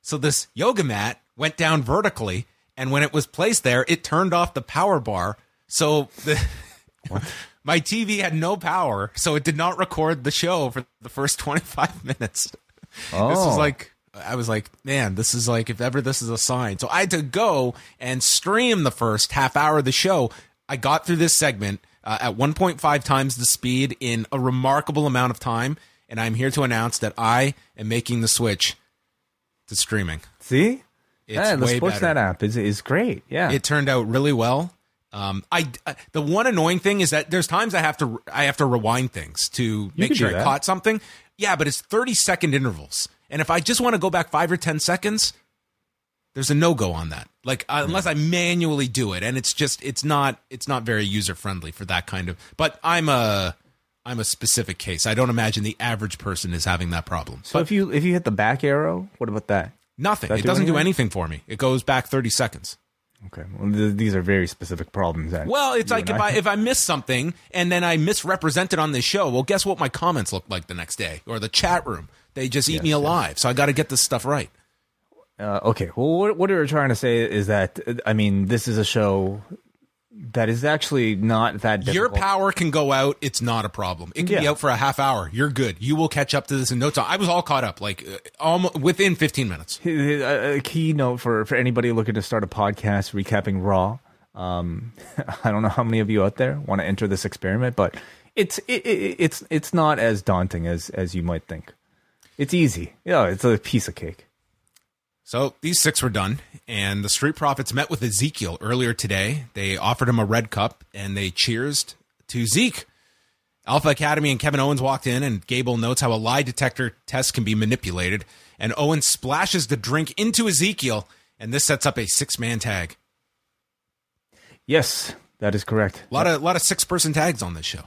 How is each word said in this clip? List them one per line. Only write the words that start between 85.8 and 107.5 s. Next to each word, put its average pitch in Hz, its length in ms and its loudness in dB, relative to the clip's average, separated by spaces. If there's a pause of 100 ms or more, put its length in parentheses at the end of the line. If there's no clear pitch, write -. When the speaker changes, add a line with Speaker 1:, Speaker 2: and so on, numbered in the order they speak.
Speaker 1:
will 160 100 2
catch 143 260 -2
up 139 140 -2
to 139 80 -2
this 127 160 -2
in 123 80 -2
no 143 100 2
time. 135 200 -2
I 180 80 0
was 196 100 0
all 175 140 2
caught 135 240 0
up, 98 160 -6
like, 98 260 -8
uh, 95 100 -12 (220)
almo-, 170 400 2
within 180 360 4
fifteen 135 340 0
minutes. 80 360 -8
Speaker 2:
A, 147 360 2
a, 135 340 0
a 139 60 0
keynote 147 580 0
for, 110 240 0
for 131 120 -2
anybody 123 360 2
looking 113 240 0
to 107 60 0
start 104 240 0
a - 20 -10
podcast 101 640 0
recapping 98 480 0
Raw. 98 380 2 (340)
Um, 90 600 -6 (240)
<laughs> - 260 -8
I 113 80 2
don't 107 120 0
know 107 60 2
how 120 140 0
many 113 160 2
of 107 100 2
you 104 140 4
out 101 140 0
there 131 280 0
wanna 95 180 0
enter 98 260 0
this 95 160 -2
experiment, 113 500 -2
but 92 200 2 (420)
it's, 196 200 0 (120)
it, 247 160 -2
it, 196 340 0
it's, 160 300 0
it's 151 240 -2
not 151 260 4
as 110 220 2
daunting 90 440 0
as, 85 260 -4
as 90 220 -4
you 90 100 -2
might 85 200 -2
think. - 300 -14 (640)
It's 143 160 -2
easy. 104 400 2 (100)
Yeah, 151 240 4
it's 95 160 -2
a 117 140 6
piece - 320 0
of - 60 -12
cake. - 320 -12 (1000)
Speaker 1:
So 131 340 -2
these 165 200 2
six - 220 2
were 127 80 2
done, 101 280 0 (280)
and 101 360 -2
the 101 60 -4
Street 151 260 0
Profits 135 380 -2